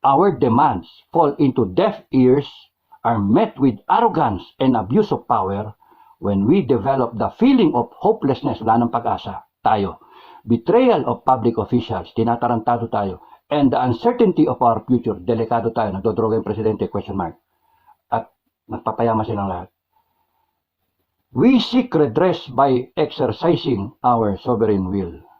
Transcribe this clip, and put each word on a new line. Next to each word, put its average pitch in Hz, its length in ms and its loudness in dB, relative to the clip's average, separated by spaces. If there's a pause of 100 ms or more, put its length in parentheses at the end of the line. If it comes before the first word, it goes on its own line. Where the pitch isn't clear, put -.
our 156 300 2
demands 123 560 0 (240)
fall 151 240 2
into 127 380 0
deaf 196 360 0
ears, 131 380 4 (560)
are 117 140 0
met 117 400 0
with 127 300 0
arrogance 165 560 0 (160)
and 131 160 2
abuse 117 360 0
of - 140 -6
power, 104 460 -2 (480)
when 98 240 0
we 165 160 4
develop 127 560 -2
the 101 240 -4
feeling 247 320 4
of 120 240 0
hopelessness, 143 640 -2
wala 110 240 2
nang 117 80 -2
pag-asa, 101 480 -6 (240)
tayo. 101 320 0 (480)
Betrayal 196 640 2
of 117 160 -6
public 117 320 0
officials, 110 560 -4
tinatarantado 117 800 -2
tayo. 98 320 -4 (240)
And 139 240 0
the 127 80 -2
uncertainty 185 640 0
of - 160 -4
our 117 240 2
future, 117 320 -2
delikado 113 560 -2
tayo, 107 240 -4
nadodroga 110 400 -2
yung - 100 -4
presidente, 104 460 -4
question 98 240 -8
mark. 85 240 -8 (720)
At 113 160 -4 (400)
magpapayama 110 560 -2
silang 101 240 -4
lahat. 90 200 -8 (1600)
We 240 240 4
seek 247 400 0
redress 151 560 0
by 127 480 2
exercising 127 1040 -2
our 113 400 2
sovereign 104 480 0
will. 92 320 -6 (160)